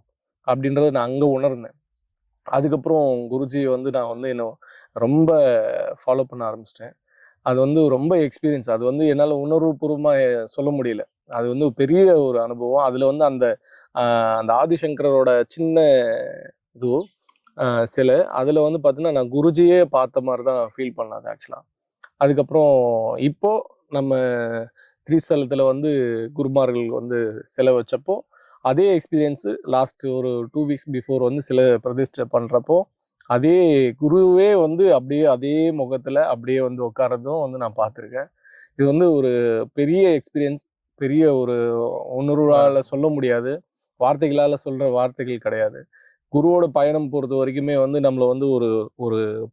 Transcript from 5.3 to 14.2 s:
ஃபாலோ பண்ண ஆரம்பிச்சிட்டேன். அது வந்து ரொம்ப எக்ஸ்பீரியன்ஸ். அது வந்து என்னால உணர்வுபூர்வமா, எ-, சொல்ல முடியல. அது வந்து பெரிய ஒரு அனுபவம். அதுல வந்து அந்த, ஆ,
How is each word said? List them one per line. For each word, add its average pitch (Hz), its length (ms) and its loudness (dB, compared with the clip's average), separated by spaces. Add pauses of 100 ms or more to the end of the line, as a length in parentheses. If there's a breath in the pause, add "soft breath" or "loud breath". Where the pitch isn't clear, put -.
ஃபாலோ 131 300 -2
பண்ண 127 240 -8
ஆரம்பிச்சிட்டேன். 110 500 -12 (480 soft breath)
அது 127 180 0
வந்து 151 280 4
ரொம்ப 139 280 2
எக்ஸ்பீரியன்ஸ். 143 540 -2
அது 113 140 -2
வந்து 139 220 0
என்னால 147 280 2
உணர்வுபூர்வமா, 151 840 -2
எ-, 123 240 0
சொல்ல 143 260 -4
முடியல. 123 300 -4 (280)
அது 120 200 -4
வந்து 135 240 -2
பெரிய 165 480 4
ஒரு 127 220 0
அனுபவம். 120 420 -2
அதுல 131 220 0
வந்து 147 180 0
அந்த, 127 340 0 (380 soft breath)
ஆ, 117 400 2